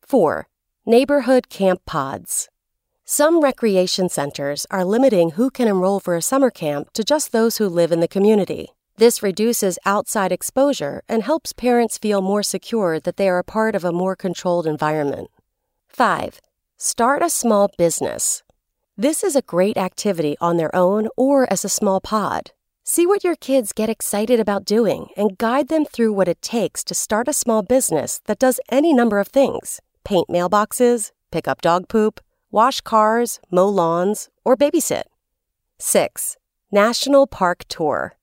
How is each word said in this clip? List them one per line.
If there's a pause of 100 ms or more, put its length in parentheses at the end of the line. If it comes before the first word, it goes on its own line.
Four, (360)
neighborhood
camp
pods. (560)
Some
recreation
centers
are
limiting
who
can
enroll
for
a
summer
camp
to
just
those
who
live
in
the
community. (240)
This
reduces
outside
exposure
and
helps
parents
feel
more
secure
that
they
are
a
part
of
a
more
controlled
environment. (580)
Five, (380)
start
a
small
business. (520)
This
is
a
great
activity
on
their
own (100)
or
as
a
small
pod. (320)
See
what
your
kids
get
excited
about
doing (100)
and
guide
them
through
what
it
takes
to
start
a
small
business
that
does (100)
any
number
of
things. (220)
Paint
mailboxes, (180)
pick
up
dog
poop, (320)
wash
cars, (100)
mow
lawns, (160)
or
babysit. (760)
Six, (340)
national
park
tour.